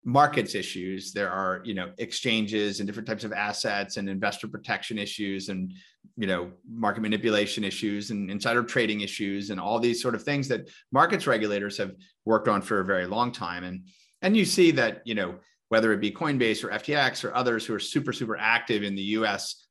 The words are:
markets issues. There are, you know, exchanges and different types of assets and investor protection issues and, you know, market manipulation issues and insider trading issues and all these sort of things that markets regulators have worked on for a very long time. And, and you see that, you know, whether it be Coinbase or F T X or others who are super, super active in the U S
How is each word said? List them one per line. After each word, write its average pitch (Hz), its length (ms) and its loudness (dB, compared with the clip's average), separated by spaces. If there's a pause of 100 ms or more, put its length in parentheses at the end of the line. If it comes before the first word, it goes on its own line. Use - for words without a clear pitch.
markets 120 500 4
issues. 92 580 -6
There 101 160 -2
are, 92 360 -2
you 110 100 -6
know, 95 240 -6
exchanges 107 800 0
and 101 80 -4
different 110 220 -8
types 113 160 -6
of 107 80 -6
assets 101 640 -4
and 98 120 -4
investor 98 380 -2
protection 107 500 -6
issues 101 520 -6
and, 92 260 -6 (420)
you 104 120 -2
know, 90 240 0 (180)
market 113 300 0
manipulation 107 640 2
issues 104 460 -4
and 101 200 -4
insider 117 320 0
trading 110 380 0
issues 101 500 -4
and 92 80 -4
all 107 220 0
these 117 200 2
sort 120 140 0
of - 80 -6
things 143 260 -2
that 113 220 -4 (220)
markets 170 340 4
regulators 104 500 0
have 95 160 -4 (320)
worked 110 220 4
on 104 160 4
for 107 160 0
a 92 60 0
very 92 220 0
long 117 260 0
time. 90 320 -6
And, 92 240 -10 (340)
and 196 140 6
you 202 80 8
see 170 260 8
that, 120 340 2
you 113 120 -4
know, 90 180 -2 (340)
whether 113 240 6
it 98 80 2
be 104 120 0
Coinbase 123 520 0
or 92 60 -6
F 107 140 -4
T 147 100 -2
X 131 300 2
or - 100 -4
others 120 320 0
who 113 80 -4
are 98 60 -4
super, 135 320 -2
super 110 260 -4
active 110 460 2
in 101 100 -4
the 98 80 -4
U 107 240 0
S - 440 -4